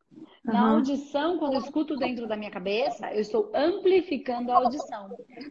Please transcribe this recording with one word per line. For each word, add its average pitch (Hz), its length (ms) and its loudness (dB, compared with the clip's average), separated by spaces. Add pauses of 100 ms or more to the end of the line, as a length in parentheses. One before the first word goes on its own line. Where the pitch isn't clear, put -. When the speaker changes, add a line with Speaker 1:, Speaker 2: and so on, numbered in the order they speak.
(440)
Speaker 1:
Na 220 220 4
Speaker 2:
Aham. 220 100 6
Speaker 1:
audição, 285 600 0
quando 294 160 0
eu 254 60 0
escuto 302 380 -4
dentro 240 300 -4
da 214 80 -4
minha 214 160 -8
cabeça, 208 640 -2
eu 214 80 0
estou 208 320 -2
amplificando 285 960 2
a 247 60 6
audição. 233 580 -2 (360)